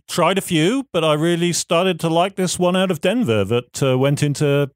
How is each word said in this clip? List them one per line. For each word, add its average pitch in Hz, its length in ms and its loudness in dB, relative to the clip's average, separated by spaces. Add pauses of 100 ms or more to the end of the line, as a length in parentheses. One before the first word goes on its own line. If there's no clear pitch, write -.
tried 180 300 0
a 190 40 -2
few, 185 520 0
but 170 100 0
I 156 120 2
really 170 360 0
started 170 480 0
to 165 100 -2
like 170 280 0
this 185 200 -2
one 180 200 2
out 190 140 0
of 156 100 -4
Denver 180 420 0
that, 120 400 -4
uh, 131 140 2
went 139 260 0
into 143 520 0